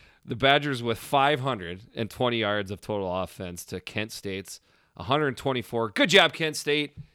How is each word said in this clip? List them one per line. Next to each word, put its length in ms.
The 100
Badgers 480
with 140
five 440
hundred 400
and 140
twenty 280
yards 340
of 100
total 400
offense 440
to 140
Kent 320
State's 500
a 80
hundred 340
twenty-four. 520
Good 200
job, 240
Kent 220
State. 400